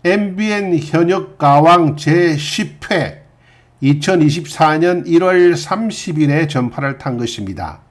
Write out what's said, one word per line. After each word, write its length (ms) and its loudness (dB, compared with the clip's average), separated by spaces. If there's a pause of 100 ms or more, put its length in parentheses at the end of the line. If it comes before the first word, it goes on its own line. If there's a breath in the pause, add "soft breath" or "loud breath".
엠비엔 760 -2
현역 580 -2
가왕 580 4
제십 960 -2
회, 320 -4 (560 soft breath)
이천이십사 1000 0
년 260 0
일월 500 4
삼십 640 -6
일에 280 2
전파를 500 -4
탄 200 -6
것입니다. 640 -8 (120)